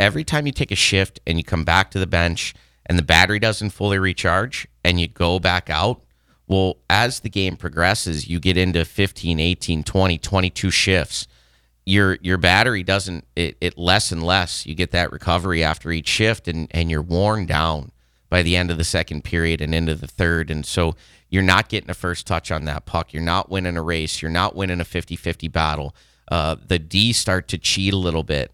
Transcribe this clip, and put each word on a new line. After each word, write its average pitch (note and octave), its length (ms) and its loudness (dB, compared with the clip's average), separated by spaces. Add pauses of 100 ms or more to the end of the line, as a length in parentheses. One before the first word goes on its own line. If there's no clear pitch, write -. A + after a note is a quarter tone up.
every G#2+ 240 2
time D3 220 -2
you C#3 60 -2
take - 200 -4
a F#2 40 -2
shift - 500 2
and E2 120 0
you E2 60 -2
come E2 200 -2
back F2 280 2
to G2 80 -2
the F#2 80 -2
bench E2+ 440 0 (320)
and F2 140 2
the E2 40 4
battery F2+ 360 4
doesn't G#2+ 320 0
fully G2+ 280 0
recharge F#2+ 680 0 (180)
and F2+ 160 4
you E2 60 0
go E2+ 320 0
back F2+ 320 0
out, F#2+ 320 0 (460)
well, F#2+ 300 2 (120)
as A#2 300 2
the G#2+ 100 -8
game F#2 260 -2
progresses, E2+ 720 -2
you E2+ 120 -4
get F2 160 2
into F2 280 2
fifteen, E2+ 540 -2
eighteen, E2 460 -2
twenty, F#2 340 2
twenty-two F#2 540 0
shifts. - 560 0 (580)
Your, F#2+ 340 4
your F#2 160 0
battery F#2+ 460 4
doesn't, F#2+ 420 -2 (100)
it, E2+ 260 -2
it F2 180 -4
less F2+ 340 2
and E2 100 -4
less. F2 440 -2
You D#2 80 -8
get E2+ 160 -2
that F2 200 0
recovery E2+ 540 0
after D#2 260 -2
each D#2+ 180 -4
shift, - 380 0
and, D#2+ 260 -6
and E2 180 0
you're D#2 120 0
worn F#2 440 0
down D#2 440 -2 (380)
by F2+ 140 2
the E2+ 120 2
end F2+ 160 2
of E2 80 -4
the E2+ 60 0
second D#2+ 400 -4
period E2 360 0
and D#2 140 -2
into D#2+ 200 0
the C#2+ 120 -10
third. E2 440 0
And D2+ 140 -4
so E2 300 -2 (360)
you're F#2+ 120 2
not F#2+ 260 4
getting - 220 -6
a F2+ 40 -6
first F2 320 -6
touch E2+ 260 -4
on D2+ 140 -4
that D2 180 -6
puck. - 280 -4
You're D2+ 100 -6
not E2+ 280 -2
winning F2+ 260 -2
a E2 60 -2
race. D#2+ 380 -2
You're D#2+ 100 -4
not F2 240 0
winning F2+ 260 -2
a E2 40 -4
fifty-fifty E2 640 -6
battle. D2+ 460 -2 (360)
Uh, D#2 260 0 (100)
the F2 120 2
D F#2+ 340 2
start F#2 360 -2
to F2+ 100 -6
cheat F#2+ 340 -2
a G2 40 0
little E2 280 -2
bit C#2+ 300 -4